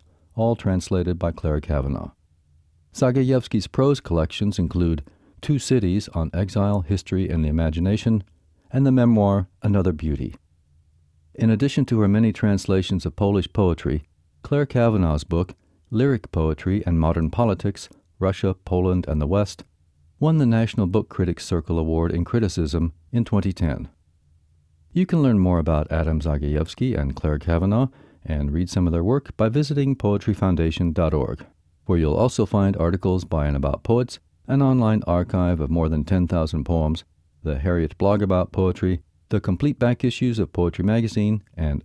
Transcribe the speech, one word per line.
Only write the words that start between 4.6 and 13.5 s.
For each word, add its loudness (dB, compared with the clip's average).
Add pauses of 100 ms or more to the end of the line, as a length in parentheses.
Two 0
Cities 0
on -2
Exile, 0
History, -2
and 0
the 0
Imagination, 0 (480)
and 2
the 4
memoir 4 (120)
Another 2
Beauty. -4 (960)
In 2
addition 2
to 0
her 4
many 4
translations 0
of -8
Polish 0